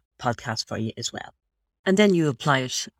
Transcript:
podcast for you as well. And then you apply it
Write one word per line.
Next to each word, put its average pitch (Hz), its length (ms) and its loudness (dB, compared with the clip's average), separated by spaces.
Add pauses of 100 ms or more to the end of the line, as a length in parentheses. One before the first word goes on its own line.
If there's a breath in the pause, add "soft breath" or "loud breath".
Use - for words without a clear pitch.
(180)
podcast - 480 -4
for 104 120 -8
you 110 180 -6
as - 160 -10
well. - 220 -14 (520)
And 190 120 4
then 208 160 6
you 160 160 4
apply 139 300 0
it - 280 -6 (120)